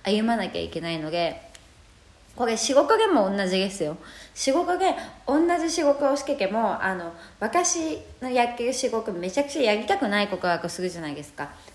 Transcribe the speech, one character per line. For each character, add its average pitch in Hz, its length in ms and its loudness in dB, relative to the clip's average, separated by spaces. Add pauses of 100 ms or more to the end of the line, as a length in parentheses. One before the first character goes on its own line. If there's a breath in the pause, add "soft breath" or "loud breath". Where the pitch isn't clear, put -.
歩 214 260 2
ま 233 80 2
な 190 140 -4
き - 80 -6
ゃ - 20 -2
い 165 80 -4
け - 140 -6
な 165 80 -4
い 165 80 -2
の 156 120 -6
で、 170 300 -2 (960)
こ 240 80 -2
れ 226 140 0
仕 269 160 0
事 415 240 6
で 440 80 6
も 208 280 4
同 196 120 0
じ 180 60 0
で 190 180 0
す 190 120 -6
よ。 156 140 -2 (380 loud breath)
仕 - 180 0
事 349 240 2
で 359 180 2 (320 loud breath)
同 285 140 4 (180)
じ 320 120 -2
仕 320 140 0
事 285 280 4
を 285 40 2
し 285 100 -6
て 285 100 0
て 190 120 0
も、 196 360 0
あ 190 100 0
の、 170 200 -8 (260 loud breath)
私 320 580 0 (220)
の 254 80 -6
や 240 240 2
っ - 60 -8
て 240 80 -2
る 254 80 0
仕 247 160 -2
事 220 220 -2
め 175 180 -6
ち 269 80 0
ゃ 285 60 2
く 285 40 -6
ち 311 120 -4
ゃ - 20 2
や 214 120 4
り 226 120 -2
た 392 100 2
く 330 100 0
な 202 140 2
い 202 80 0
こ 190 80 -2
と 180 100 -4
だ 170 120 2
と 170 100 -6
す 180 140 -6
る 180 80 -2
じ 170 80 -10
ゃ - 20 -10
な 156 80 -8
い 143 60 -6
で 147 100 -10
す - 80 -18
か。 - 160 -8 (260 loud breath)